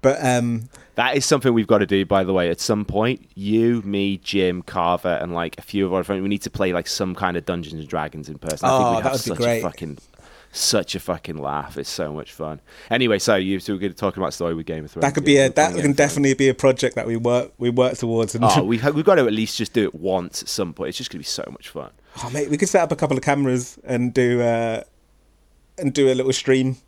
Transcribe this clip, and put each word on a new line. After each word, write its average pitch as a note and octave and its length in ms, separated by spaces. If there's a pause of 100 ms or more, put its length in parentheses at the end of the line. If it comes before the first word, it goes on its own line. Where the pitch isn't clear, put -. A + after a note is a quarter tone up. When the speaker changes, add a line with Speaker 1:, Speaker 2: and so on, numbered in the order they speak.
Speaker 1:
But, C#3 240
um, A#2+ 440 (260)
Speaker 2:
That B2+ 220
is C#3 80
something C3+ 280
we've A2+ 140
gotta G#2 180
do, G2 200
by G2 180
the F#2 100
way. F2+ 160
At E2+ 120
some G#2+ 240
point, A2 400 (100)
you, A2 480
me, G2 340
Jim, F2+ 440
Carver, F2 600
and, F2 120
like, E2+ 240
a - 40
few G2 240
of F2+ 80
our F#2 100
friends, G2 180
we G2 80
need G2+ 140
to - 60
play, F#2 240
like, F2 140
some F#2 280
kind F2+ 200
of E2+ 100
Dungeons E2 360
and D2 80
Dragons D2+ 400
in D2+ 80
person. D#2 320
I C3 80
think B2+ 100
Speaker 1:
Oh, A#2 40
Speaker 2:
we'd A#2 80
Speaker 1:
that A2 40
Speaker 2:
have C3 100
Speaker 1:
would B2+ 100
be - 80
Speaker 2:
such E2+ 60
Speaker 1:
great. A#2 220
Speaker 2:
a - 40
fucking, D#2+ 340 (560)
such - 420
a F#2 60
fucking E2+ 360
laugh. C#2+ 400
It's C#2+ 120
so D2+ 240
much D2+ 180
fun. D#2 300 (280)
Anyway, A#2 300
so A2 160
you, F#2+ 240
so G#2 140
we're F#2 60
gonna F#2 140
talk F#2+ 220
about F2 180
story E2+ 200
with E2 120
Game D#2 200
of D2+ 60
Thrones. E2+ 100
Speaker 1:
That C#3 120
could C#3 120
be C#3+ 80
Speaker 2:
Yeah, C#3 60
Speaker 1:
a, C3+ 60
Speaker 2:
we're C3 40
Speaker 1:
that B2 60
Speaker 2:
playing D#3 160
Speaker 1:
can D#3 100
Speaker 2:
Game C#3+ 100
of C#3 60
Thrones. C#3+ 140
Speaker 1:
definitely C#3 240
be C3+ 140
a B2+ 40
project B2+ 420
that G#2+ 120
we A#2 100
work, A#2+ 400
we A#2+ 120
work B2 280
towards. A2+ 380
And A#2 100
Speaker 2:
Oh, G2+ 180
we A2 140
ha-, C3+ 140
we've D3+ 140
gotta F3+ 180
at A2+ 100
least A2 240
just A2+ 160
do A2+ 100
it F#2 120
once F2+ 460
at - 60
some F2 260
point. E2+ 160
It's - 80
just B2+ 120
gonna F2 100
be C#2 60
so - 260
much - 160
fun. - 220 (340)
Speaker 1:
Oh, B2 60
mate, C#3+ 200
we D3 80
could F#3 120
set F#3 120
up E3 120
a - 20
couple D3 220
of B2+ 60
cameras C3+ 640
and B2 280
do, B2 280
uh, A#2 420 (960)
and C#3+ 160
do C#3 180
a - 20
little B2+ 200
stream. C3 420 (120)